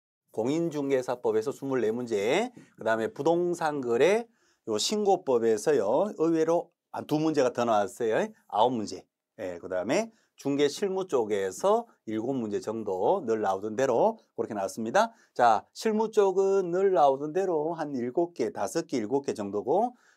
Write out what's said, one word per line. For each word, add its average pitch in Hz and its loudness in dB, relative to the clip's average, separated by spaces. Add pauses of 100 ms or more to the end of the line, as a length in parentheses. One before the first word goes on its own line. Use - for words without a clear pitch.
(320)
공인중개사법에서 139 -2
스물네 127 -2
문제, 123 0 (260)
그다음에 113 0
부동산 165 -2
거래 143 2 (420)
요 110 -2
신고법에서요, 139 2
의외로 165 0 (220)
한 113 -10
두 151 0
문제가 147 2
더 120 0
나왔어요. 113 0 (200)
아홉 110 2
문제. 95 -6 (340)
예, 90 -8
그다음에 95 -2 (240)
중개 143 0
실무 190 -4
쪽에서 110 0 (200)
일곱 110 -4
문제 107 -4
정도 110 -2
늘 113 -2
나오던 101 -4
대로 135 2 (180)
그렇게 110 -6
나왔습니다. 185 -2 (200)
자, 117 4
실무 214 -2
쪽은 196 2
늘 190 2
나오던 147 4
대로 170 0
한 151 -6
일곱 131 -2
개, 113 -2
다섯 107 -4
개, 143 -4
일곱 123 -2
개 127 -4
정도고, 110 -2 (220)